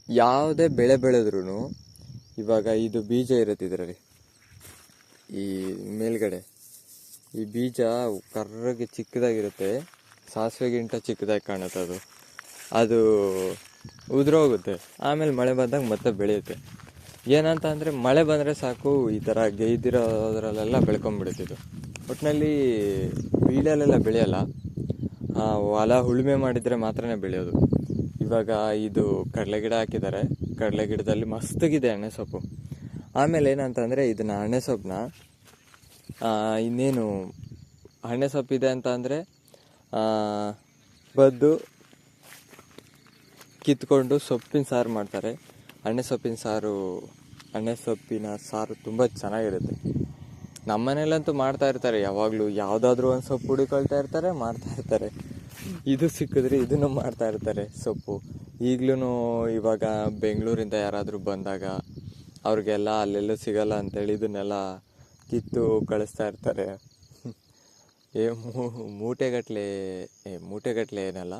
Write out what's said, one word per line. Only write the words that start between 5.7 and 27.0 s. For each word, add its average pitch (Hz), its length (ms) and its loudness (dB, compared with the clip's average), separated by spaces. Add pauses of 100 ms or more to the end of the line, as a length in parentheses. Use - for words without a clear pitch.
ಮೇಲ್ಗಡೆ 107 600 -2 (760)
ಈ 113 100 -6
ಬೀಜ 117 360 -4 (540)
ಕರ್ರಗೆ 113 520 -4
ಚಿಕ್ಕದಾಗಿರುತ್ತೆ, 110 920 -2 (520)
ಸಾಸಿವೆಗಿಂತ 117 640 -2
ಚಿಕ್ಕದಾಗಿ 107 520 -2
ಕಾಣುತ್ತೆ 95 340 -6
ಅದು. 87 120 -4 (800)
ಅದು 113 260 4 (1120)
ಉದುರೋಗುತ್ತೆ, 135 680 4 (180)
ಆಮೇಲೆ 151 300 0
ಮಳೆ 127 220 2
ಬಂದಾಗ 127 300 2
ಮತ್ತೆ 117 280 0
ಬೆಳೆಯುತ್ತೆ. 101 440 0 (720)
ಏನಂತ 156 400 4
ಅಂದ್ರೆ 156 240 -2
ಮಳೆ 135 340 4
ಬಂದ್ರೆ 151 300 2
ಸಾಕು, 131 560 0
ಈ 107 100 0
ಥರ 110 280 2
ಗೇಯ್ದಿರೋದ್ರಲ್ಲೆಲ್ಲ 110 1300 0
ಬೆಳ್ಕೊಂಡ್ಬಿಡುತ್ತೆ 104 640 0
ಇದು. 85 120 -8 (560)
ಒಟ್ನಲ್ಲಿ 147 720 2 (640)
ಬೀಳಲ್ಲೆಲ್ಲ 143 500 4
ಬೆಳೆಯಲ್ಲ, 110 380 4 (1040)
ಆ, 110 160 2
ಹೊಲ 107 400 4
ಉಳುಮೆ 127 400 4
ಮಾಡಿದ್ರೆ 123 400 2
ಮಾತ್ರನೇ 117 400 -2